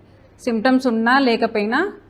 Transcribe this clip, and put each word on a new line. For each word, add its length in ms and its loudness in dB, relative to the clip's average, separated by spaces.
సిమ్టమ్స్ 440 0
ఉన్నా 320 2
లేకపోయినా 720 -2